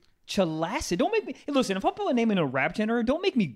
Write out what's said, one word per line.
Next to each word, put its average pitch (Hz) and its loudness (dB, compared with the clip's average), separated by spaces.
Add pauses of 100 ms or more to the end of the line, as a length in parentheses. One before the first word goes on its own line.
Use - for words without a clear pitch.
(280)
Chalacid? 180 -2
Don't 302 2
make 440 0
me, 285 -8 (120)
hey, 294 -8
listen, 277 2
if 202 -2
I'm 381 0
putting 392 -2
a - 2
name 233 2
in 196 2
a 170 2
rap 135 0
generator, 226 0
don't 269 0
make 392 0
me 220 4 (100)